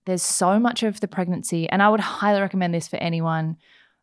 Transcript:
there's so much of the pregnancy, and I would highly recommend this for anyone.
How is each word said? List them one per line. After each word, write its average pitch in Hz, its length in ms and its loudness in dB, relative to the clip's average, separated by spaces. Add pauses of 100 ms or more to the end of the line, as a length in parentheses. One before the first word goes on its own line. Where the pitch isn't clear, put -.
there's 185 180 -2
so 196 360 2
much 240 240 0
of 214 160 -2
the 202 80 -4
pregnancy, 170 600 -2
and 190 140 2
I 214 60 8
would 214 100 4
highly 202 420 0
recommend 185 320 0
this 165 140 -2
for - 100 -8
anyone. 165 600 -2 (460)